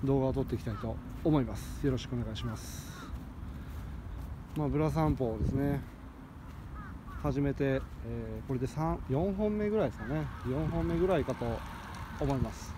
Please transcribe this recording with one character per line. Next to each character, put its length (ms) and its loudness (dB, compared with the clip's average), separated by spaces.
動 160 6
画 60 4
を 60 2
撮 100 2
っ 20 2
て 100 0
い 40 0
き 40 -8
た 80 -2
い 40 -2
と 200 -4
思 160 8
い 20 4
ま 140 -2
す。 280 -4
よ 60 6
ろ 60 2
し 100 -4
く 80 -4
お 80 0
願 100 -4
い 40 -4
し 80 -4
ま 100 -2
す。 560 -10
ま 80 2
あ、 60 4
ブ 100 4
ラ 100 6
散 240 6
歩 200 2
を 60 -2
で 80 4
す 80 2
ね、 260 4
始 200 2
め 120 4
て、 120 2
え 160 4
ー、 20 -10
こ 60 0
れ 60 0
で 60 0
三、 320 0
四 240 4
本 240 2
目 120 2
ぐ 80 4
ら 100 4
い 20 4
で 40 -4
す 60 -10
か 60 -4
ね。 200 0
四 200 2
本 180 2
目 80 2
ぐ 100 4
ら 140 6
い 60 2
か 80 -2
と 120 -2
思 120 4
い 40 2
ま 160 0
す。 240 -8